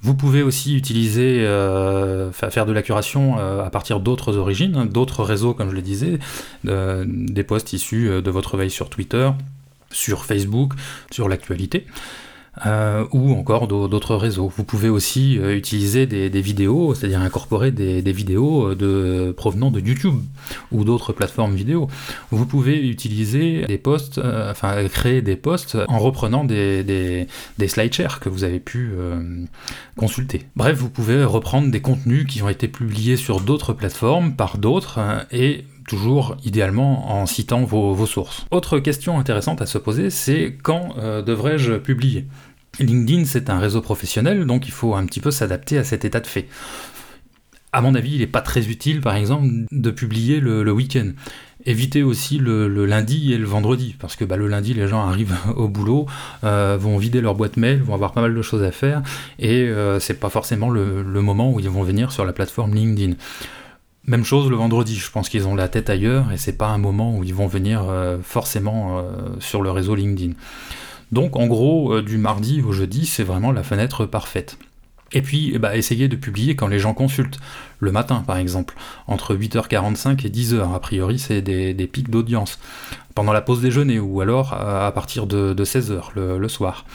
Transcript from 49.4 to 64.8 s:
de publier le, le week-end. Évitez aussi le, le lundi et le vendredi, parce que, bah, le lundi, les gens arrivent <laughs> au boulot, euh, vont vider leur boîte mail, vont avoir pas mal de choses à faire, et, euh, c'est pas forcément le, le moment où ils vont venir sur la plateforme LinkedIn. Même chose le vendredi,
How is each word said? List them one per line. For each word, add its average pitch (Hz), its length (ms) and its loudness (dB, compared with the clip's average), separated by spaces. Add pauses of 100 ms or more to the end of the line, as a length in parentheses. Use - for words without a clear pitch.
de 120 200 0
publier 113 480 0
le, 110 240 2
le 104 80 4
week-end. 113 400 2 (540)
Évitez 127 360 2
aussi 139 380 2
le, 110 280 2
le 101 200 2
lundi 117 440 2
et 120 60 2
le 110 80 0
vendredi, 104 540 0
parce - 160 -10
que, 110 100 -2
bah, 95 120 -2
le 104 100 0
lundi, 104 260 0
les 104 140 0
gens 104 200 0
arrivent 95 380 0
<laughs> 113 100 0
au 113 120 2
boulot, 107 400 2 (360)
euh, 101 360 2
vont 104 180 2
vider 117 240 2
leur 104 140 2
boîte 104 220 0
mail, 131 260 4
vont 110 100 0
avoir 98 180 0
pas 117 100 0
mal 117 120 2
de 113 80 0
choses 107 220 0
à 92 80 2
faire, 143 320 0 (340)
et, 113 320 4
euh, 104 300 2
c'est - 200 -4
pas 101 100 -2
forcément 110 420 0
le, 98 320 0
le 95 180 0
moment 104 320 4
où 110 60 2
ils 95 100 0
vont 95 140 0
venir 104 280 2
sur 98 140 -2
la 90 80 -2
plateforme 107 400 -2
LinkedIn. 107 400 2 (960)
Même 120 160 2
chose 139 280 4
le 123 40 4
vendredi, 113 400 2